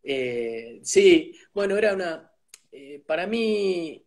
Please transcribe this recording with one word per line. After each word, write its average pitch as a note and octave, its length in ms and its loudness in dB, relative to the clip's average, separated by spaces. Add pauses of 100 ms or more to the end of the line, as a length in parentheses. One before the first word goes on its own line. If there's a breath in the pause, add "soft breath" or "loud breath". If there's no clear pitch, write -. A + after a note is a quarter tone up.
Eh, A#2 800 -8
sí, F#3 500 6 (200 loud breath)
bueno, G3+ 240 -2
era G#3+ 160 0
una, F3 380 -8 (400)
eh, C#3+ 340 -20
para E3 220 -4
mí G3+ 800 -4